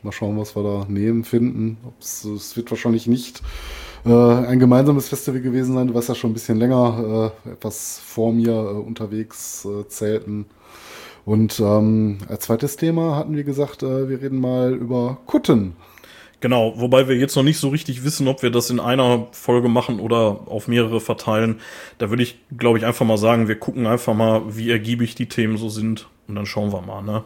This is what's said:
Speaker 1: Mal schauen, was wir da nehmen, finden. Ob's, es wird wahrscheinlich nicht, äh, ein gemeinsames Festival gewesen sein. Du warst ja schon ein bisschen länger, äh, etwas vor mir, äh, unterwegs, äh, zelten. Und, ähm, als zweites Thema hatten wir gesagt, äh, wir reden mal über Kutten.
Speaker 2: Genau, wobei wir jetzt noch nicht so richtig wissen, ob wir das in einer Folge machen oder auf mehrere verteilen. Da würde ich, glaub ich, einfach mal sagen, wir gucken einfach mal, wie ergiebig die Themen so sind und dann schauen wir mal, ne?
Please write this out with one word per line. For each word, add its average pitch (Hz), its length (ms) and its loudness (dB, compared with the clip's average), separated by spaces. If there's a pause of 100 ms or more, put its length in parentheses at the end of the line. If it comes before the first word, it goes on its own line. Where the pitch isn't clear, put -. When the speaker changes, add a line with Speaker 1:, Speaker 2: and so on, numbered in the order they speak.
Speaker 1:
Mal 101 100 -10
schauen, 107 260 -4
was 104 180 -8
wir 104 80 -4
da 101 240 -4
nehmen, 107 340 0
finden. 113 540 0 (100)
Ob's, - 380 -14
es 104 320 -10
wird 117 160 -8
wahrscheinlich 113 340 0
nicht, 120 340 -2 (640)
äh, 117 80 2
ein 120 460 6
gemeinsames 135 500 6
Festival 131 320 -4
gewesen 127 340 0
sein. 127 140 0
Du 117 60 -2
warst 120 140 0
ja 120 80 -2
schon 117 140 -2
ein 110 40 -2
bisschen 110 240 -2
länger, 113 720 2 (140)
äh, - 60 -14
etwas - 520 -10
vor 113 280 0
mir, 117 200 2
äh, 104 280 -2
unterwegs, 110 840 -10
äh, 101 220 -8
zelten. 104 600 -4 (800)
Und, 107 360 2
ähm, 107 580 4 (100)
als - 180 -8
zweites 120 300 0
Thema 165 380 0
hatten 151 220 -4
wir 147 80 -4
gesagt, 139 400 -4
äh, 131 240 -2
wir 131 120 -4
reden 135 200 -4
mal 127 340 0
über 123 520 -4
Kutten. 98 500 2 (640)
Speaker 2:
Genau, 117 340 2
wobei 127 320 4
wir 131 80 4
jetzt 135 200 0
noch 135 80 4
nicht 156 140 4
so 143 120 -2
richtig 131 340 -6
wissen, 143 240 0
ob 135 140 -2
wir 120 80 2
das 120 180 0
in 123 120 -2
einer 123 500 2
Folge 123 380 2
machen 117 320 0
oder 110 460 2
auf 104 220 -8
mehrere 113 320 2
verteilen. 113 600 -2 (380)
Da 104 120 -4
würde 123 140 0
ich, - 120 -10 (220)
glaub 117 180 4
ich, 110 80 0
einfach 117 220 0
mal 110 100 4
sagen, 113 320 4
wir 107 100 -2
gucken 123 280 -4
einfach 117 260 0
mal, 110 360 2
wie 113 220 -4
ergiebig 113 440 -2
die 123 140 -6
Themen 110 280 -2
so 110 120 -6
sind 107 400 -6 (180)
und 104 80 -12
dann 104 100 -6
schauen 104 280 -4
wir 92 100 -6
mal, 98 180 -12
ne? 107 260 -6